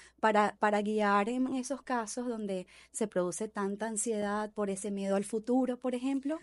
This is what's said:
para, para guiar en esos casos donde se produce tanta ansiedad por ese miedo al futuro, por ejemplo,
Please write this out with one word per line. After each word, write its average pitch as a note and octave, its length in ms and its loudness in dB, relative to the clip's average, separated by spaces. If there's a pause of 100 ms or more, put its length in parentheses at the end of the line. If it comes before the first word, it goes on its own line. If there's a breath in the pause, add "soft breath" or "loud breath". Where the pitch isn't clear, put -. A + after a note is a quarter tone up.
(200 loud breath)
para, G#3 380 4
para G#3 240 2
guiar G#3 460 2
en B3+ 260 0
esos B3+ 280 -4
casos A#3+ 440 -4
donde G3+ 400 -4 (260 loud breath)
se A3 160 -2
produce F3+ 400 -2
tanta G3+ 380 -4
ansiedad G#3+ 680 -2
por G3+ 180 -2
ese G3 200 -4
miedo G3 260 0
al G3+ 80 0
futuro, B3 540 0
por B3+ 160 -2
ejemplo, C4+ 480 -2